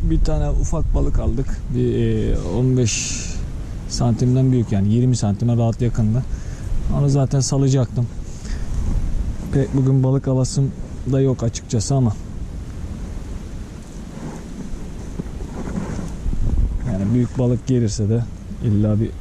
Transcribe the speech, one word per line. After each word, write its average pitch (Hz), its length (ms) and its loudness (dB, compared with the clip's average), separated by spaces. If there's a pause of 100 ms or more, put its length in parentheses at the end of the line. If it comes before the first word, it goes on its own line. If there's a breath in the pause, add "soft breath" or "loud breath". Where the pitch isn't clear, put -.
(100)
Bir 156 100 4
tane 151 300 2
ufak - 440 2
balık 139 240 2
aldık. 113 420 0 (140)
Bir, 123 200 2
e, 110 440 2
on 127 380 2
beş - 480 0 (640)
santimden 127 640 2
büyük, 117 200 2
yani 101 220 2
yirmi 123 220 4
santime 113 400 2
rahat 117 240 2
yakındı. 117 420 2 (760 loud breath)
Onu 143 100 4
zaten 139 320 2
salacaktım. 131 640 2 (1500 loud breath)
Pek 135 240 2
bugün 135 260 4
balık 131 260 2
alasım 131 420 0 (420)
da 135 80 2
yok 131 220 2
açıkçası 117 520 -2
ama 123 200 2 (4000)
yani 101 220 2
büyük 123 240 2
balık 123 280 2
gelirse 113 420 2
de 117 160 2 (400)
illa 107 360 4
bir 117 100 0 (100)